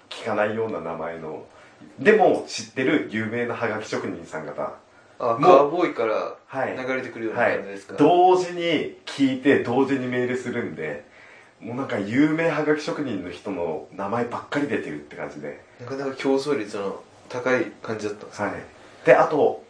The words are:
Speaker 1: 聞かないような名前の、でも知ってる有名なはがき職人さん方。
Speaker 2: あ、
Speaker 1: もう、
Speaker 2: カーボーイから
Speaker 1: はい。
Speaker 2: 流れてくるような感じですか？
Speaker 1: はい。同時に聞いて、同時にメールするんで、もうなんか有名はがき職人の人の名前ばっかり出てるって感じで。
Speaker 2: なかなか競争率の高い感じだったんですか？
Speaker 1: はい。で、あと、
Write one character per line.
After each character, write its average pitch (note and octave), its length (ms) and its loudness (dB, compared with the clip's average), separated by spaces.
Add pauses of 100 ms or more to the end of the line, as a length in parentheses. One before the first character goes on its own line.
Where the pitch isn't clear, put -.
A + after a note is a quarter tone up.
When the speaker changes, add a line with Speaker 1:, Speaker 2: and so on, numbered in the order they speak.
Speaker 1:
聞 - 160 -14
か A2 100 -2
な G#2 120 2
い G#2+ 100 -2
よ A2 120 -2
う - 20 -6
な E2+ 100 -6
名 E2 140 -8
前 E2 240 -8
の、 D#2 260 -12 (540)
で F#3 140 6
も F#3 360 6
知 - 160 -10
っ - 60 -16
て C3 140 -2
る D#3 260 2
有 G#2+ 160 -2
名 A#2 180 -4
な A#2 100 -4
は A#2 140 -4
が G#2 120 -4
き - 60 -10
職 - 200 -6
人 F2 180 -10
さ - 160 -10
ん - 60 -10
方。 - 260 -8 (460)
Speaker 2:
あ、 B2+ 60 -6 (100)
Speaker 1:
も - 20 -4
う、 C3+ 60 -2
Speaker 2:
カ C#3+ 60 6
ー C#3+ 200 8
ボ E3+ 160 0
ー D3 60 2
イ - 40 -6
か A2+ 120 -2
ら F#2+ 300 -2 (100)
Speaker 1:
は C3 200 -4
い。 A#2 80 -4
Speaker 2:
流 C3 200 -4
れ C3 80 -4
て A#2+ 80 -10
く A#2+ 80 -12
る A2+ 80 -6
よ G#2+ 60 -4
う - 20 -8
な A#2+ 80 0
感 F#2+ 220 0
じ G2 40 -12
で G2 80 -12
す - 100 -16
か？ - 80 -14
Speaker 1:
は D3+ 60 2
い。 - 20 6
同 F3+ 340 8
時 F3 160 0
に E3+ 520 -2
聞 - 360 2
い - 20 -12
て、 C#3+ 200 6
同 B2+ 220 2
時 C3 140 0
に B2+ 80 -4
メ B2 180 0
ー A#2+ 40 0
ル B2 100 -2
す B2 100 -10
る A#2 160 -4
ん - 100 -6
で、 - 300 -8 (560)
も A2 140 -10
う - 20 -6
な C3+ 80 -4
ん A#2+ 40 -8
か A#2+ 100 -4
有 B2 320 4
名 E3 180 2
は D3+ 160 0
が D3+ 120 2
き - 60 -4
職 D#3 180 -6
人 G#2 240 -4
の F2+ 60 -10
人 G2+ 200 -10
の E2 420 -4
名 G2 160 -6
前 A#2+ 160 -2
ば - 140 -6
っ - 100 -12
か C#3+ 100 -2
り C#3 100 0
出 G#2+ 100 -2
て - 100 -8
る D2 140 -10
っ - 20 -18
て - 120 -18
感 D2+ 140 -8
じ D2 120 -16
で。 C#2+ 200 -12 (180)
Speaker 2:
な B2 60 -14
か C3+ 100 -8
な C#3 100 -6
か C3 100 -6
競 C3+ 200 2
争 C3+ 220 0
率 G#2 200 -8
の G2 240 -6 (260)
高 B2+ 300 0
い A2+ 60 0 (180)
感 A2 160 -6
じ G#2 80 -6
だ G#2 60 -4
っ - 20 -10
た - 100 -18
ん - 40 -14
で - 40 -20
す - 60 -16
か？ G#2 60 -4
Speaker 1:
は F#2 80 -2
い。 - 20 -8 (500)
で、 D#3+ 100 10
あ D#3 120 6
と、 C#3 440 2